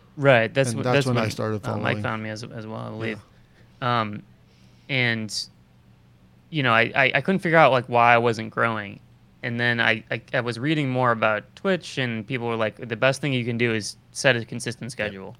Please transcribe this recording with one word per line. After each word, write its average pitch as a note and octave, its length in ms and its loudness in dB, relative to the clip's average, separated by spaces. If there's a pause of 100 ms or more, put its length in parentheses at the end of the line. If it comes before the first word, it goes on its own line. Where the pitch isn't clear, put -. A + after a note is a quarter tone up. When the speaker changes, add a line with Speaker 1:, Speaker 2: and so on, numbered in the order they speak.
(160)
Speaker 1:
Right. B2 380 4
That's C3 160 0
Speaker 2:
And A2 100 -4
Speaker 1:
wh-, A2 40 -6
Speaker 2:
that's B2 100 0
Speaker 1:
that's C3+ 120 2
Speaker 2:
when B2 120 2
I A2+ 40 2
Speaker 1:
when, G#2+ 80 0
Speaker 2:
started A2 360 -4
Speaker 1:
uh, A2 100 -4
Mike G#2 60 -4
Speaker 2:
following. B2 200 -4
Speaker 1:
found A2 200 -6
me A2 80 -8
as, G#2+ 120 -10
as A2 240 -14
well, A2 140 -10
I A#2 80 -10
believe. A2 300 -8
Speaker 2:
Yeah. G#2+ 60 -20 (560)
Speaker 1:
Um, A#2 440 -2 (640)
and, A#2 440 -2 (1160)
you D3+ 140 -2
know, B2 80 4
I, A2+ 240 4
I, C3 180 4
I C#3 60 2
couldn't F#3+ 180 0
figure E3 200 2
out, D3 120 8
like, B2 160 2
why A#2+ 260 6
I A#2+ 60 8
wasn't A2+ 320 0
growing. A2 480 -4 (460)
And A#2+ 160 -4
then A#2+ 180 2
I, A2+ 320 2
I, A#2 100 -4 (140)
I C3+ 60 0
was A#2 180 -4
reading D3 320 -2
more B2+ 220 2
about A2 320 0 (100)
Twitch, - 420 -4
and A2+ 300 -4
people A#2 220 -6
were A#2 80 -2
like, A2+ 320 -4
"The A#2+ 80 -4
best C3 240 2
thing D3 120 -2
you B2 120 -2
can A#2 120 -4
do A#2+ 160 2
is G#2+ 240 -4 (140)
set C3 240 2
a A#2 100 -2
consistent A#2 440 -10
Speaker 3:
Yeah, - 180 -6
Speaker 1:
schedule." G2 340 -12